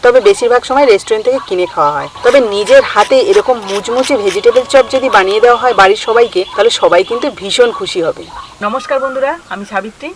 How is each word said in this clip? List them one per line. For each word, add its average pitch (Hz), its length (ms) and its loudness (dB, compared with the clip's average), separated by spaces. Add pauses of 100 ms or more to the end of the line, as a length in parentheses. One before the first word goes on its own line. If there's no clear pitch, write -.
তবে 480 140 4 (100)
বেশিরভাগ - 400 2
সময় 277 200 2
রেস্টুরেন্ট 214 380 0
থেকে 254 220 0
কিনে 180 260 -2
খাওয়া 147 220 0
হয়। 143 120 -8 (160)
তবে 254 140 4 (160)
নিজের 208 280 4 (100)
হাতে - 240 2 (140)
এরকম 208 260 2 (140)
মুচমুচে 240 520 -2
ভেজিটেবল 208 400 2 (100)
চপ 262 120 6 (100)
যদি 262 220 0
বানিয়ে 196 280 2
দেওয়া 240 180 4
হয় 247 180 2
বাড়ির 196 260 4
সবাইকে, 233 340 0 (140)
তাহলে 220 260 2
সবাই 175 300 2
কিন্তু 240 160 -4 (140)
ভীষণ 202 380 0
খুশি 185 280 -6
হবে। - 180 -8 (420)
নমস্কার 262 380 -4
বন্ধুরা, 269 280 -4 (200)
আমি 196 200 -12
সাবিত্রী 208 440 -8